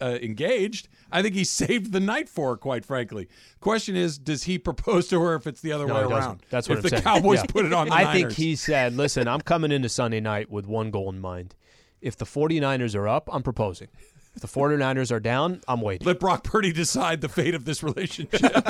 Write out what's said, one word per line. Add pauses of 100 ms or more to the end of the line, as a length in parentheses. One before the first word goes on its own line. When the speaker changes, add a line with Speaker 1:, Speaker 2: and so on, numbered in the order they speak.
Speaker 1:
uh,
engaged. (240)
I
think
he
<laughs>
saved
the
night
for
her,
quite
frankly. (320)
Question
is,
does
he
propose
to
her
if
it's
the
other
Speaker 2:
No,
Speaker 1:
way
Speaker 2:
he
doesn't.
Speaker 1:
around?
Speaker 2:
That's
what
Speaker 1:
If
Speaker 2:
I'm
Speaker 1:
the
Speaker 2:
saying.
Speaker 1:
Cowboys
Speaker 2:
Yeah.
Speaker 1:
put
it
on
the
Speaker 2:
I
think
Speaker 1:
Niners.
Speaker 2:
he
said,
"Listen,
I'm
coming
into
Sunday
night
with
one
goal
in
mind. (440)
If
the
forty-niners
are
up,
I'm
proposing. (460)
If
the
forty-niners
are
down,
I'm
waiting."
Speaker 1:
Let
Brock
Purdy
decide
the
fate
of
this
relationship. (180)